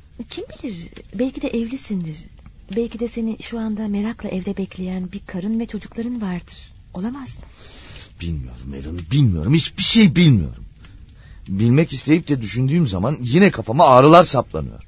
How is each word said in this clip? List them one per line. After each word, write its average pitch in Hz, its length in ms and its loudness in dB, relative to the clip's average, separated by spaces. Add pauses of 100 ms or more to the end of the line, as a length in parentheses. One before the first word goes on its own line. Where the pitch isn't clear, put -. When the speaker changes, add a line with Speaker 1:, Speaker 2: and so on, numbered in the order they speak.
(280)
Speaker 1:
kim 370 160 -12
bilir, 202 440 -14 (260)
belki 254 280 -4
de 285 60 -4
evlisindir. 214 720 -6 (580)
Belki 233 220 -4
de 233 100 -6
seni 226 340 -6
şu - 160 -12
anda 214 300 -6
merakla 202 400 -6
evde 185 280 -6
bekleyen 185 560 -8
bir 202 140 -12
karın 208 340 -4
ve 233 60 -6
çocukların 233 560 -10
vardır. 180 500 -10 (220)
Olamaz 240 440 -10
mı? - 60 -18 (760)
Speaker 2:
Bilmiyorum 67 540 -8
Alan, 73 240 -10 (140)
bilmiyorum. 110 420 2
Hiçbir - 280 -2
şey 214 340 6
bilmiyorum. 110 480 2 (840)
Bilmek 120 440 2
isteyip 151 360 0
de 135 140 -2
düşündüğüm 131 440 0
zaman 104 340 -2
yine 151 300 4
kafama 123 360 2
ağrılar 147 380 10
saplanıyor. - 640 -4